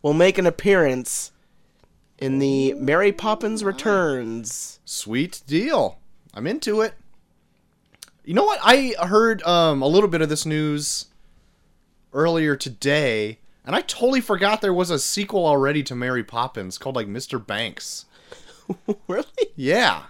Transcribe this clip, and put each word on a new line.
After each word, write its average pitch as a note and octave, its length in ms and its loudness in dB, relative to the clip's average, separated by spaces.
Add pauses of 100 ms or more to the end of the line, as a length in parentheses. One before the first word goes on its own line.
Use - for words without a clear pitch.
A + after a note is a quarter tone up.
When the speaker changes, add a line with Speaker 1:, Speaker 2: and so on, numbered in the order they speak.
Speaker 1:
will D3 120 2
make F3+ 260 6
an F3+ 80 2
appearance E3 840 2 (840)
in C3+ 220 -2
the C3+ 340 2
Mary E3 380 2
Poppins G#3+ 520 -2
Returns. C#3+ 1200 -2
Speaker 2:
Sweet - 600 -4
deal. E3+ 540 0 (340)
I'm A#2 140 -6
into G#3+ 340 -2
it. A3 140 -2 (1300)
You E3 80 -8
know A#3+ 100 4
what? G#4 200 2
I C4 320 4 (100)
heard, G#3+ 380 2
um, E3 400 2
a C#3 40 2
little F#3+ 220 4
bit D#3+ 120 0
of D#3 80 0
this D3+ 180 -4
news D3+ 580 -4 (1080)
earlier D#3 420 2
today, B2 840 -2 (260)
and F#3+ 100 -4
I B3+ 60 0
totally B3+ 400 0
forgot G3+ 400 0
there G3 120 2
was F3 160 0
a D3+ 100 0
sequel G3 460 -2
already C#3+ 380 2
to C3 120 -8
Mary B2 280 -2
Poppins A#2 540 -6
called, C3+ 180 -8
like, A2+ 120 -2
Mister A#2+ 320 -8
Banks. - 680 -8
Speaker 1:
<laughs> - 60 -20 (920)
Really? G#3 160 -2 (320)
Speaker 2:
Yeah. C#3+ 520 0